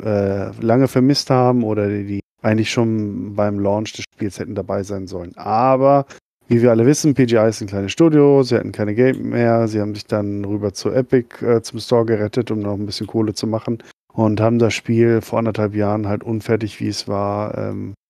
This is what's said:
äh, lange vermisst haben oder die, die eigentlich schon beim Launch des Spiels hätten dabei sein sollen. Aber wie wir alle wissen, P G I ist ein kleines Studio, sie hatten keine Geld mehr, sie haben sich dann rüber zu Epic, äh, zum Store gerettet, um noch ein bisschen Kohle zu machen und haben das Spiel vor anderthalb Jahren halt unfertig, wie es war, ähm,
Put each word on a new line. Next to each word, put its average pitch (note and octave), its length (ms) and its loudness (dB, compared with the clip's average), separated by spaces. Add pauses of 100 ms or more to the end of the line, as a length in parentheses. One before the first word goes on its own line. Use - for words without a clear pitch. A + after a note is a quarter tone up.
äh, G2+ 460 -2 (100)
lange A#2+ 280 2
vermisst C3 420 2
haben B2 340 4
oder G#2+ 240 0
die, G2+ 160 -4
die G2+ 160 -6 (240)
eigentlich A2 280 2
schon G#2 640 -2
beim G#2 240 -2
Launch G2+ 320 -2
des - 200 -12
Spiels - 280 -8
hätten G2 160 -8
dabei G2 260 -4
sein F#2+ 240 -8
sollen. F2+ 300 -12
Aber C3 680 2 (420)
wie A#2 120 4
wir A#2+ 120 6
alle A2+ 120 4
wissen, D3 300 4
P C3 120 4
G A#2 100 2
I A2 120 4
ist A2 120 -4
ein G#2+ 80 -8
kleines G2 240 -6
Studio, C#3+ 500 6
sie A#2+ 140 0
hatten G2+ 160 -2
keine G#2 240 -2
Geld B2+ 260 2
mehr, A#2 460 2
sie G#2+ 120 -2
haben G#2 140 -4
sich G#2 120 -12
dann G2+ 380 -4
rüber G2+ 300 -4
zu - 160 -4
Epic, B2+ 560 0
äh, A2+ 160 2
zum - 160 -12
Store A#2 260 0
gerettet, A2 460 -2
um A2 80 -2
noch G2+ 160 -4
ein G2+ 100 -6
bisschen G#2 220 -8
Kohle A2 260 -2
zu - 140 -6
machen A2+ 340 -4 (320)
und A2 280 2
haben A#2 180 2
das A2+ 160 4
Spiel A#2 460 2
vor A2+ 180 -4
anderthalb G#2+ 380 -2
Jahren G#2 320 -2
halt G#2 160 -4
unfertig, A2+ 560 -4
wie A2 80 -4
es - 180 -8
war, G2+ 500 -4
ähm, G2+ 380 -8 (160)